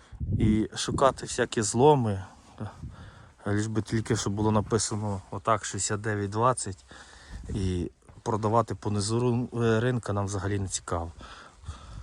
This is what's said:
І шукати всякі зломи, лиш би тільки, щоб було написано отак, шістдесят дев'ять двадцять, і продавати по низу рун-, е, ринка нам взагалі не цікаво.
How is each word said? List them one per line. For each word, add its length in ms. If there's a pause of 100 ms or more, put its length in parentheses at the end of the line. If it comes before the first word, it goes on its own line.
(380)
І 360
шукати 520
всякі 360
зломи, 600 (1200)
лиш 200
би 160
тільки, 340
щоб 160
було 180
написано 800
отак, 340
шістдесят 360
дев'ять 300
двадцять, 540 (640)
і 420 (320)
продавати 520
по 160
низу 300
рун-, 420
е, 180
ринка 320
нам 140
взагалі 320
не 100
цікаво. 440 (920)